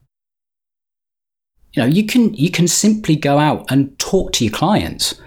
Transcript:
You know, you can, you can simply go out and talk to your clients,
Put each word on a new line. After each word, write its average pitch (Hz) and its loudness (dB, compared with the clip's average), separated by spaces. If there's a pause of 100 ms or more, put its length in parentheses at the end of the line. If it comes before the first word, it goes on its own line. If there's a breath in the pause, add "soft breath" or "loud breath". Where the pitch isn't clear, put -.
(1700)
You 135 -2
know, 117 0
you 185 2
can, 214 2
you 160 0
can 170 2
simply 214 0
go 143 0
out 147 0
and 135 0
talk - -2
to 120 -2
your 107 0
clients, 110 -2